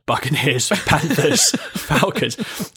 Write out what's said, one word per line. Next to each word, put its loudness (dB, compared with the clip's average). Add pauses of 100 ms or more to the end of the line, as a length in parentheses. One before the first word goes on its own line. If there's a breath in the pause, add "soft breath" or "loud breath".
Buccaneers, 0
<laughs> 0
Panthers, 2 (220)
Falcons. -2